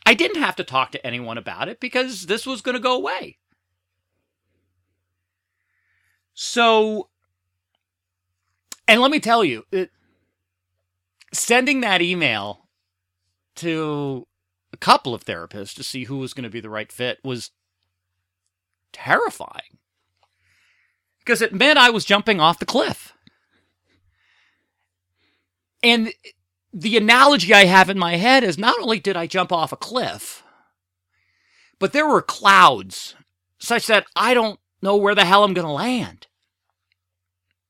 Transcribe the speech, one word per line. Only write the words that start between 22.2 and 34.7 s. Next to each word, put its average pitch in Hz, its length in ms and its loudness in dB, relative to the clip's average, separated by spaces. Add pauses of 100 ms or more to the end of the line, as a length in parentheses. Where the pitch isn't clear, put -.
off 160 200 2
the - 60 -6
cliff. - 460 -4 (2750)
And 233 300 2 (580)
the 208 240 -4
analogy 226 580 4
I 202 120 10
have 185 240 6
in 196 100 -4
my 175 160 0
head 240 300 4
is 170 120 -2
not 233 220 0
only 226 220 -4
did 196 160 -4
I 170 100 -6
jump 180 240 -2
off 165 220 -2
a 127 40 -12
cliff, - 640 -8 (1300)
but - 140 -2
there 202 160 0
were 202 140 2
clouds 151 920 4 (440)
such - 280 -4
that 208 280 2
I 214 180 0
don't 226 280 -2 (200)